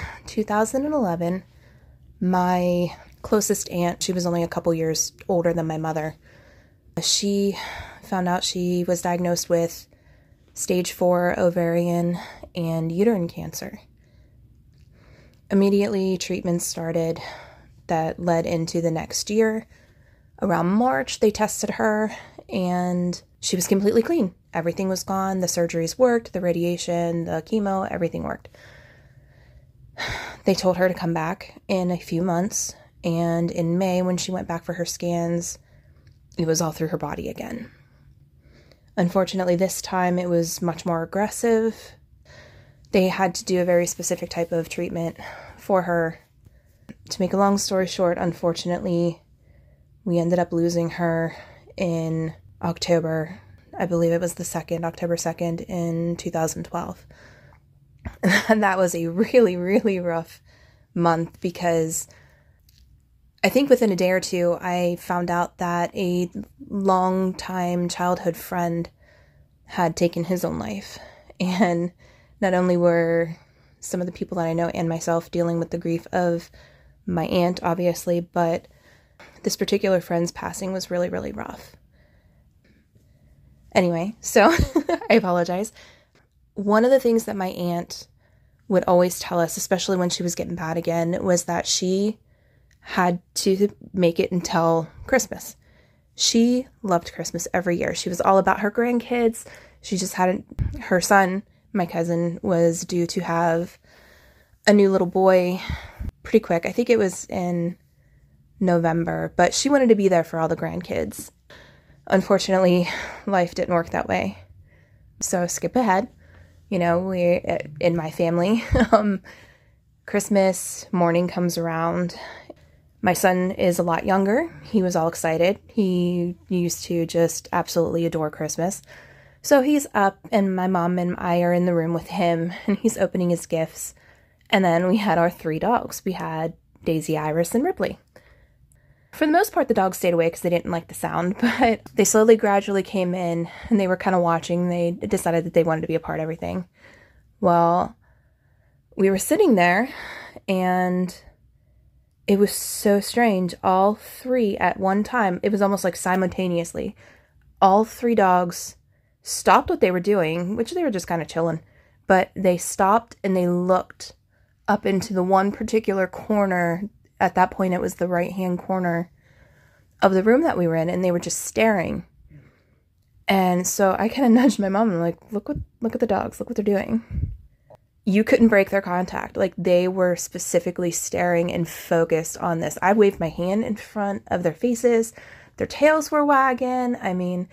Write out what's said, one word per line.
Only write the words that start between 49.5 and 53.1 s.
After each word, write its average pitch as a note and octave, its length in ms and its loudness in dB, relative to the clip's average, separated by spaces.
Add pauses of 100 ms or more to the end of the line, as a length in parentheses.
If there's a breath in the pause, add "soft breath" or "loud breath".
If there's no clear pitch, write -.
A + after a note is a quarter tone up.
we E3+ 140 0
ended F3 200 2
up F3 140 -2
losing E3+ 380 0
her E3 460 -2 (400 loud breath)
in D#3+ 580 -4 (280)
October. E3 800 -2 (380 loud breath)